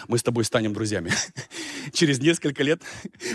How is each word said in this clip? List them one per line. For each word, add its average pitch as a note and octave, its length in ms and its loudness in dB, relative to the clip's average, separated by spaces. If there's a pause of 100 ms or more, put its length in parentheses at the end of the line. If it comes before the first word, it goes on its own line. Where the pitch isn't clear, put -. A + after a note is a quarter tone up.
мы A#2 100 2
с - 60 0
тобой A#2 200 2
станем G#2+ 300 2
друзьями». G#2 380 -2 (400)
<laughs> - 420 -10
Через C#3+ 260 4
несколько D3 440 2
лет D#3 180 2 (540)